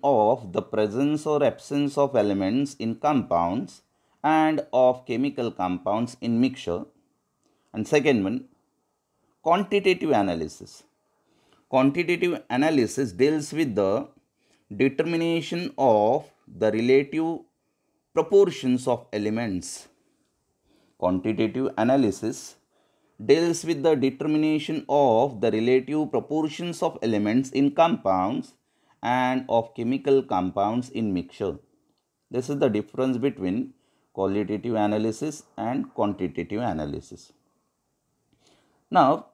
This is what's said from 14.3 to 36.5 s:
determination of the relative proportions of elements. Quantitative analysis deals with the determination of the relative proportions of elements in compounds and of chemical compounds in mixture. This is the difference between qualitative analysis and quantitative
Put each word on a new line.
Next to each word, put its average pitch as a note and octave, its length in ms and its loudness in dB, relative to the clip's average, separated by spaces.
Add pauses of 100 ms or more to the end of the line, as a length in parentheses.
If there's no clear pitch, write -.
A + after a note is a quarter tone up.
determination E3 1040 -2
of A#2+ 540 2 (160)
the G2 240 0
relative C#3+ 680 0 (720)
proportions D#3+ 760 2
of A#2+ 240 -2
elements. G#2+ 760 -4 (1080)
Quantitative G#2+ 800 -2
analysis A#2+ 800 -2 (680)
deals E3 380 2
with D#3 200 -2
the D#3+ 120 4
determination D3+ 920 -2
of B2+ 500 4
the A2+ 100 0
relative C3 640 0
proportions D#3 720 -4
of E3 180 -4
elements A2 500 0
in C#3+ 200 2
compounds G#2+ 840 0 (480)
and B2+ 460 0
of A2+ 280 0
chemical C3 480 2
compounds G2+ 640 -2
in G#2+ 240 -4
mixture. F2 440 -4 (720)
This B2 200 -4
is C#3+ 100 -4
the C#3 80 4
difference A#2+ 500 -2
between A2+ 560 -4 (380)
qualitative G2+ 640 -4
analysis A2 680 -2 (140)
and A#2 360 -6
quantitative G2 640 -4